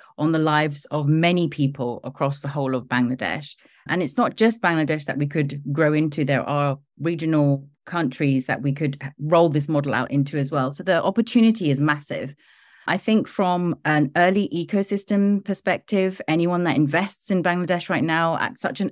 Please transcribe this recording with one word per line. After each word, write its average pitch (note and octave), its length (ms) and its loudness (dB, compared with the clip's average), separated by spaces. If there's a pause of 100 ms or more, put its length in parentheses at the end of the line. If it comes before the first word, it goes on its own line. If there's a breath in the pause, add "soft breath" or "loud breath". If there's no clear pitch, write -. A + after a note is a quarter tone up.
(180 soft breath)
on D#3 140 2
the D#3+ 80 2
lives D3+ 460 0
of D3+ 200 -2
many E3+ 420 2
people C3+ 540 -4
across C#3 380 -4
the D3 80 -8
whole C#3 260 -2
of B2 120 -4
Bangladesh. B2 680 0 (340 soft breath)
And F3 140 -2
it's - 140 -6
not A#3+ 180 0
just A3+ 260 2
Bangladesh D#3 440 0
that - 120 -6
we D3 120 0
could D3 340 -2 (100)
grow D3+ 200 2
into. D3+ 320 0
There C3+ 180 0
are C#3+ 360 -2 (200)
regional D3+ 680 0 (200)
countries C#3+ 640 -2
that - 140 -2
we C#3 120 -2
could C#3+ 280 -4 (200)
roll E3+ 280 4
this D3 200 0
model C#3+ 260 0
out B2 160 -2
into C#3+ 260 0
as C#3 140 -2
well. C#3 220 0
So D#3+ 100 -10
the E3+ 180 2
opportunity A3+ 720 2
is C#3 100 2
massive. D3 540 -2 (540 soft breath)
I F#3 100 2
think A3 300 2
from F3+ 560 0
an D3+ 320 2
early F#3+ 360 2
ecosystem G3+ 920 0
perspective, F#3+ 840 -2
anyone F3 380 0
that D#3+ 100 0
invests D#3+ 560 0
in F#3 100 2
Bangladesh F3 480 0
right E3+ 140 0
now E3 360 0
at - 200 -6
such - 220 -4
an G3 100 -2